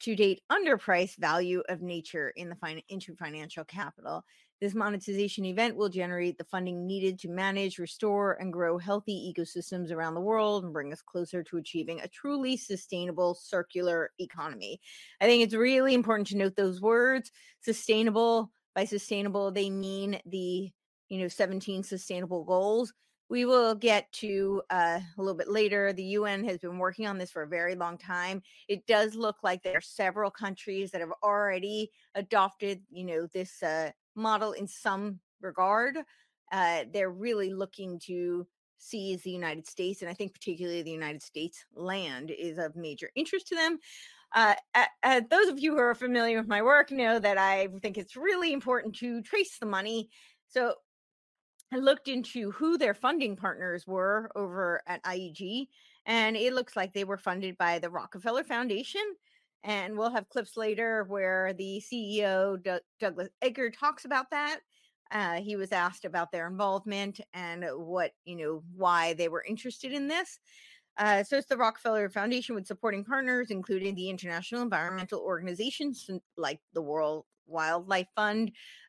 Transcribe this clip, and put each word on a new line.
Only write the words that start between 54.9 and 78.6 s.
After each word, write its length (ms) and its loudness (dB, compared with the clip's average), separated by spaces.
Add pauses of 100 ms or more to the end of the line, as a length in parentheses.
I 120 -4
E 160 -8
G, 380 -8 (340)
and 320 2
it 160 2
looks 240 -4
like 160 -2
they 120 -2
were 120 -4
funded 400 -4
by 220 2
the 100 -4
Rockefeller 560 -4
Foundation. 560 -4 (640)
And 320 -4
we'll 140 0
have 180 -2
clips 280 -6
later 480 0
where 480 0
the 260 -8
C 400 -6
E 80 4
O, 300 2
Doug-, 260 -4 (160)
Douglas 300 -4 (120)
Edgar, 300 0
talks 340 -2
about 280 -2
that. 260 -2 (540)
Uh, 220 0
he 200 -4
was 160 -4
asked 340 0
about 280 -4
their 160 -4
involvement 720 -2 (120)
and 320 -8 (100)
what, 360 -2 (140)
you 100 -12
know, 300 -4 (100)
why 380 4
they 160 0
were 160 -4
interested 480 -8
in 160 -4
this. 320 -4 (580)
Uh, 240 4
so 160 0
it's 80 -2
the 100 0
Rockefeller 520 2
Foundation 480 -2
with 100 -8
supporting 380 -4
partners, 460 0
including 440 -2
the 160 -4
International 520 -6
Environmental 580 -2
Organization, 720 -4
s-, 200 -10 (260)
like 240 -4 (140)
the 80 -2
World 420 -2 (220)
Wildlife 680 0
Fund. 360 2 (360)